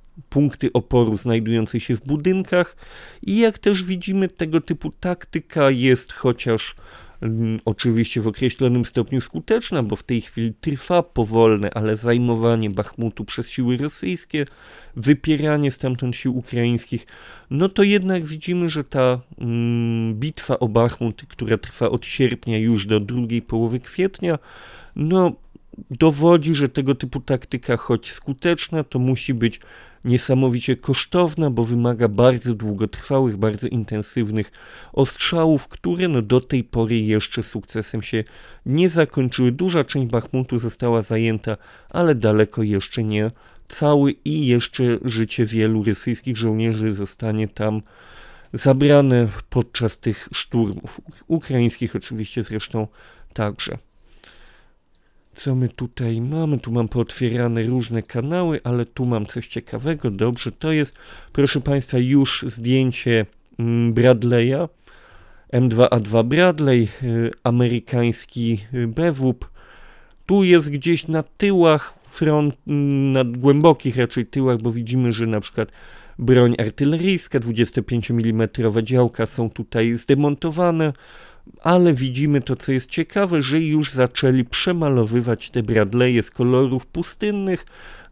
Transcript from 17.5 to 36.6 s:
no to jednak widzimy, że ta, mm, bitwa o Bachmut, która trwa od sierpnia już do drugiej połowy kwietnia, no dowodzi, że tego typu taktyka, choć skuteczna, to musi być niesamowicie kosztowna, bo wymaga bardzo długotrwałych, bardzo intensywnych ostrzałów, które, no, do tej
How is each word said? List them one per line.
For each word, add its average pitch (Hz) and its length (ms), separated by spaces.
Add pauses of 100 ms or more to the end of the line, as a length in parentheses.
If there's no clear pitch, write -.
no 160 180
to 196 140
jednak 190 440
widzimy, 170 440
że 151 140
ta, 127 360 (180)
mm, 117 760
bitwa 139 440
o 123 100
Bachmut, 117 600
która - 300
trwa - 320
od 120 160
sierpnia 117 520
już 110 280
do 107 140
drugiej 117 420
połowy 117 380
kwietnia, 180 580 (580)
no 175 360 (580)
dowodzi, 160 640
że 139 140
tego 139 260
typu 131 260
taktyka, 127 560
choć - 340
skuteczna, 160 720
to - 140
musi 127 360
być 113 260 (440)
niesamowicie 127 720
kosztowna, 156 720
bo 117 140
wymaga 120 440
bardzo 120 460
długotrwałych, 107 800
bardzo 107 320
intensywnych 107 840 (400)
ostrzałów, 160 760
które, 175 400
no, 131 140
do 120 180
tej 127 240